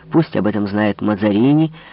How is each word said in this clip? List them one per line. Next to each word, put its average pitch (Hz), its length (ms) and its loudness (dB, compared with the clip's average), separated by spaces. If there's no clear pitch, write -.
Пусть 156 240 0
об 101 120 -2
этом 104 200 -2
знает 104 340 -2
Мазарини, 110 720 0